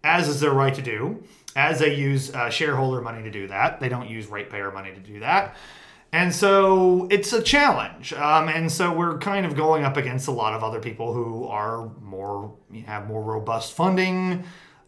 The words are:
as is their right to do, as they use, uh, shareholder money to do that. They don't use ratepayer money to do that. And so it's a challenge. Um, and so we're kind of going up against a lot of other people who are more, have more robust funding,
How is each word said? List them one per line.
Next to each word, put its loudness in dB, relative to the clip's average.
as 4
is -2
their 4
right 2
to -8
do, -6
as 2
they 4
use, -2
uh, -2
shareholder 0
money -10
to -10
do -8
that. 0
They -2
don't -6
use -10
ratepayer -8
money -12
to -18
do -16
that. 0
And 2
so 6
it's 2
a 2
challenge. 2
Um, 4
and 0
so 0
we're 0
kind -2
of -4
going 4
up 0
against -2
a -2
lot -2
of -4
other -4
people -6
who -4
are -4
more, -8
have -8
more -6
robust -4
funding, 0